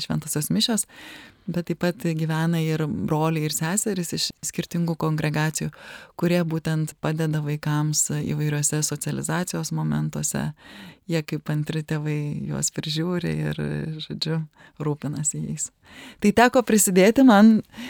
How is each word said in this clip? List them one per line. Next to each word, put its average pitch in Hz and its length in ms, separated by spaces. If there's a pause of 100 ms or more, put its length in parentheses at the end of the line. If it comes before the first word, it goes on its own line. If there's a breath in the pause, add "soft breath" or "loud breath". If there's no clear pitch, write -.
šventosios 156 480
mišios. 214 380 (600 loud breath)
Bet 170 220
taip 170 100
pat 175 240
gyvena 160 560
ir 156 280
broliai, 156 600
ir 151 80
seserys 180 560
iš 160 140 (180)
skirtingų 170 560
kongregacijų, 156 680 (500 loud breath)
kurie 175 240
būtent 160 560
padeda 156 400
vaikams 151 720
įvairiuose 147 720
socializacijos 151 880
momentuose. 151 760 (580 loud breath)
Jie 165 160
kaip 151 260
antri 151 380
tėvai 151 320 (300)
juos 147 260
prižiūri 165 560 (160)
ir, 151 140 (420)
žodžiu, 160 380 (420 soft breath)
rūpinasi 151 560
jais. 156 300 (500 loud breath)
Tai 208 160
teko 247 300
prisidėti, 214 580
man 220 380 (280 loud breath)